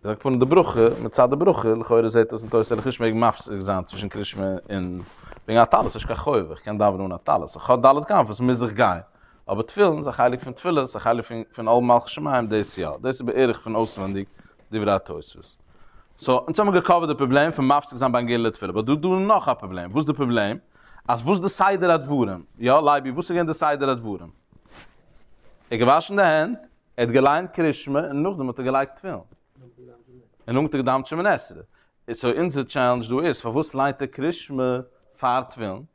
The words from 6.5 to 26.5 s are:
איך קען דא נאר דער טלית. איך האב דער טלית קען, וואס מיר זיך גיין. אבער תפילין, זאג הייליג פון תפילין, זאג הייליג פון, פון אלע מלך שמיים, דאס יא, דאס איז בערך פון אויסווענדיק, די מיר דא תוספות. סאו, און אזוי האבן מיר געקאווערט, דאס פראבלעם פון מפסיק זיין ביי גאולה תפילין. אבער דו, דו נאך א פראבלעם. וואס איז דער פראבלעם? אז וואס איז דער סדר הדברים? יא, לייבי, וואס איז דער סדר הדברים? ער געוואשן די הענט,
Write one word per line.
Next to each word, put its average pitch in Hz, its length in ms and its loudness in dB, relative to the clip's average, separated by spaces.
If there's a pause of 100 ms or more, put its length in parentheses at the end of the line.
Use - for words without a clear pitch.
איך 76 100 -14
קען 104 180 -8
דא 104 120 4
נאר 95 180 -6
דער 85 100 -8
טלית. - 360 -2
איך - 160 -6
האב 123 120 4
דער 135 100 8
טלית 147 120 2
קען, 185 220 4
וואס 107 140 -8
מיר 127 140 2
זיך 117 180 -4
גיין. 98 280 2 (480)
אבער 101 140 -2
תפילין, 170 400 0
זאג 139 160 -6
הייליג 123 220 2
פון 127 120 -12
תפילין, 156 320 -2
זאג 110 200 -10
הייליג 117 200 0
פון, 113 180 -10 (120)
פון 113 140 -6
אלע 120 120 6
מלך 120 280 4
שמיים, 139 380 -2
דאס 104 320 -2
יא, 82 100 -4 (140)
דאס 131 120 -2
איז 127 80 -12
בערך 120 380 2
פון 113 140 -8
אויסווענדיק, 98 540 -4 (440)
די 110 60 -4
מיר 107 100 0
דא 98 100 2
תוספות. - 580 -12 (600)
סאו, 127 160 0
און 127 140 0
אזוי 208 160 0
האבן 202 80 2
מיר 180 80 4
געקאווערט, 175 280 2
דאס 143 100 -2
פראבלעם 143 340 2
פון 135 160 0
מפסיק 139 300 0
זיין 127 140 0
ביי 120 120 2
גאולה 117 260 0
תפילין. 101 200 -8
אבער 107 140 -2
דו, 139 120 0
דו 185 220 0
נאך 196 300 2
א 123 60 0
פראבלעם. 92 360 -10
וואס 135 120 -2
איז 143 40 -2
דער 143 100 -2
פראבלעם? 120 400 0 (520)
אז 117 140 -2
וואס 147 100 0
איז 190 80 2
דער 190 80 -2
סדר 185 420 2
הדברים? 131 520 0 (160)
יא, 120 160 2 (100)
לייבי, 139 260 2
וואס 156 200 -8
איז 175 140 0
דער 156 100 -4
סדר 147 360 -2
הדברים? 101 400 -6 (1400)
ער 117 80 -2
געוואשן 147 380 2
די 202 60 4
הענט, 160 360 2